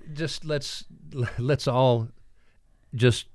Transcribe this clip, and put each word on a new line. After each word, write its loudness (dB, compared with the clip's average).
just -6
let's, -6
let's 0
all 4
just 4